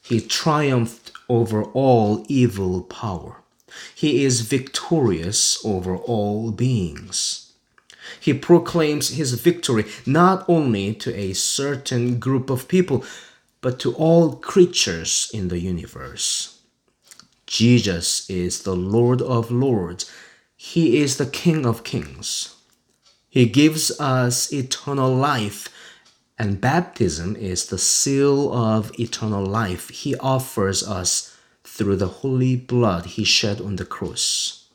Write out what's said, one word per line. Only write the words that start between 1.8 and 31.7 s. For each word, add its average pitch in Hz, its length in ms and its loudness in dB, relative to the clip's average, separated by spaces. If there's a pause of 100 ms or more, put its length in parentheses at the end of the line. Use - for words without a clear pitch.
evil 98 520 2
power. - 640 -10 (500)
He 143 300 2
is 123 180 2
victorious 113 1200 0
over 92 340 -2
all 107 540 -2
beings. 92 1000 -4 (680)
He - 160 0
proclaims 156 760 2
his 131 240 -4
victory 117 520 0 (200)
not 180 420 4
only 113 480 2
to - 180 -6
a 98 200 -4
certain 127 840 -2
group 131 320 -2
of 127 200 -4
people, 180 340 2 (560)
but 127 220 -4
to 123 140 -2
all 160 420 4
creatures - 960 2
in 98 160 -4
the 87 100 -2
universe. - 1000 -6 (840)
Jesus 107 840 2
is 90 320 -4
the 95 140 -2
Lord 117 460 2
of 117 300 0
lords. 113 580 -2 (460)
He 160 460 2
is 139 160 0
the 143 80 0
King 156 400 0
of 113 180 -2
kings. - 720 -8 (720)
He 127 160 4
gives 151 540 2
us 127 540 0
eternal 131 600 -2
life, 127 540 -2 (720)
and 101 220 -2
baptism 104 760 0
is 92 300 -6
the 95 120 -6
seal 139 760 2
of 110 460 2
eternal 107 460 -2
life 98 440 -2
he - 280 -6
offers 127 680 0
us - 500 -4 (300)
through 98 320 0